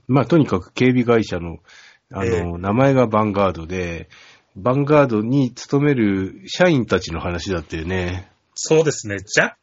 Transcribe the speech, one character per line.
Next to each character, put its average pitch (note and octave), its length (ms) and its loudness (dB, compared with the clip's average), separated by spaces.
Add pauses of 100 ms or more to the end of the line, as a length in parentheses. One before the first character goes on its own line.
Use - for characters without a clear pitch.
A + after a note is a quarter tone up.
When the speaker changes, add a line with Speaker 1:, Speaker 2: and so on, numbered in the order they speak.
Speaker 1:
ま B2+ 160 4
あ、 B2 40 -2
と E3 100 4
に D3 100 4
か F#2+ 140 -2
く - 140 -14
警 B2+ 140 2
備 B2 160 2
会 A2+ 200 4
社 F#2 160 -6
の、 E2 180 -10 (540)
あ F#2+ 120 -4
の、 - 20 -
Speaker 2:
え F2+ 140 0
え。 - 20 -2 (160)
Speaker 1:
名 F#2+ 160 -2
前 C3+ 200 4
が B2 140 4
ヴ - 20 -10
ァ G#2+ 160 2
ン G#2 60 -2
ガ G2 160 2
ー F2+ 40 0
ド E2 140 -12
で、 F2 440 -8 (480)
ヴ F#2 40 -12
ァ B2+ 180 0
ン C#3+ 40 -2
ガ D3 200 4
ー - 20 2
ド A2 140 0
に B2+ 320 0
勤 - 320 -2
め D3 100 2
る G2 520 -2
社 F3+ 220 2
員 C3 180 2
た F#2+ 120 0
ち E2+ 140 -8
の E2 80 -6
話 F2 300 -6
だ F2 80 -2
っ D#2+ 40 -6
た E2+ 140 -10
よ D#2+ 80 -8
ね。 F2+ 460 -6 (240)
Speaker 2:
そ - 260 2
う D#3+ 40 2
で D3+ 80 0
す - 140 -14
ね。 G2+ 120 -6
ジ G2 240 -8
ャ A3 80 -4
ッ - 20 -16 (100)